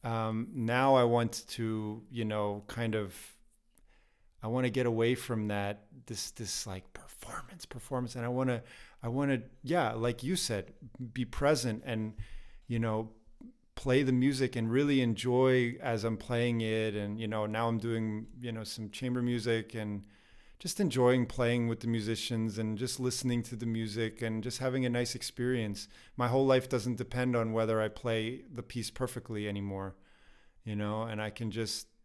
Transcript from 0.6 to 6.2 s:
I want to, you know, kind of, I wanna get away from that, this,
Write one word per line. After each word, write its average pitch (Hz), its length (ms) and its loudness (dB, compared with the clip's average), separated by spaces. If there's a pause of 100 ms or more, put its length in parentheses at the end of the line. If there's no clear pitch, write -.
I 123 100 8
want 117 440 2
to, 110 640 -4
you 117 140 -2
know, 104 420 0
kind 113 280 -2
of, 101 200 -2 (1300)
I 110 60 -8
wanna 123 220 2
get 127 160 0
away 117 300 4
from 110 320 -2
that, 101 380 -2 (200)
this, - 260 -8